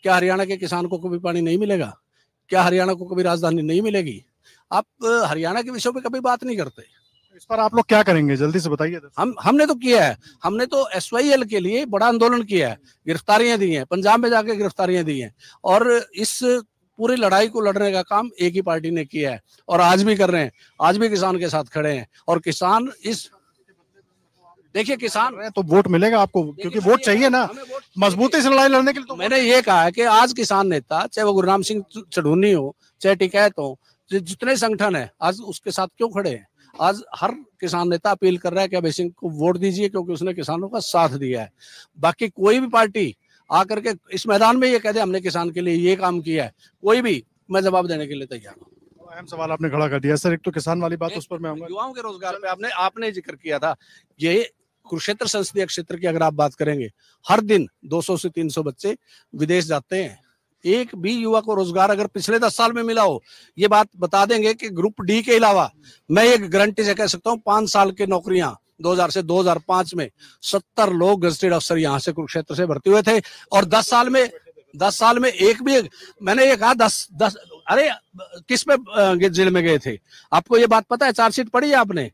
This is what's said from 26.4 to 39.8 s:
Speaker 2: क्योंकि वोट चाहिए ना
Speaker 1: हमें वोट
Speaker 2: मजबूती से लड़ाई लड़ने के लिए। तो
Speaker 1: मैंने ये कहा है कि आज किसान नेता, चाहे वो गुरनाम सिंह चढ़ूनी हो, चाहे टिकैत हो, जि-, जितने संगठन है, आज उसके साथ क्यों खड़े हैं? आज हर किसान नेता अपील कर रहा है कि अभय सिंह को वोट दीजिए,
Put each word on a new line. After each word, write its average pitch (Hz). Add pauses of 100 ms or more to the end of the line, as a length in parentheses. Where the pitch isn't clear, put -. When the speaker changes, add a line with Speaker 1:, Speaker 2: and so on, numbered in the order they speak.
Speaker 2:
क्योंकि 175
वोट 208
चाहिए 226
ना 254
Speaker 1:
हमें 226
वोट 262 (160)
Speaker 2:
मजबूती 202
से 254
लड़ाई 269
लड़ने 262
के 269
लिए। 262
तो -
Speaker 1:
मैंने 226
ये 247
कहा 185
है 175
कि 233
आज 233
किसान 196
नेता, 160
चाहे 214
वो 208
गुरनाम 190
सिंह 208 (280)
चढ़ूनी 180
हो, 143 (240)
चाहे 190
टिकैत 196
हो, 135 (300)
जि-, 190
जितने 240
संगठन 208
है, 123 (100)
आज 185
उसके 202
साथ 190
क्यों 226
खड़े 190
हैं? 117 (320)
आज 196 (140)
हर 190
किसान 175
नेता 175
अपील 185
कर 175
रहा 190
है 190
कि 185
अभय 165
सिंह 175
को 170
वोट 160
दीजिए, 196